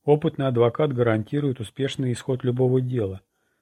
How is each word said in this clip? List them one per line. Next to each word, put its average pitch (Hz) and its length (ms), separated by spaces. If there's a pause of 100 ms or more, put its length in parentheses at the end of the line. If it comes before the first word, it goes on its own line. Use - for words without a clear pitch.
Опытный 151 440
адвокат 120 460
гарантирует 123 640
успешный 131 520
исход 123 320
любого 127 380
дела, 113 400 (400)